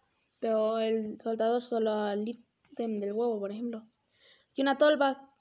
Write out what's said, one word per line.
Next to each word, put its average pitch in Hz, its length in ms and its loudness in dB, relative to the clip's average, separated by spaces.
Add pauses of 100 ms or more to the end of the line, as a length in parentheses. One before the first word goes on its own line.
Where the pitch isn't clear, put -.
(380)
Pero 220 400 0
el 220 420 -2
soltador 226 420 0
solo 220 320 0
al 208 340 -2
ítem - 720 -8
del 202 120 -4
huevo, 226 280 -2
por 196 100 -4
ejemplo. 226 380 -8 (680)
Y 269 80 0
una 269 160 2
tolva. 285 640 2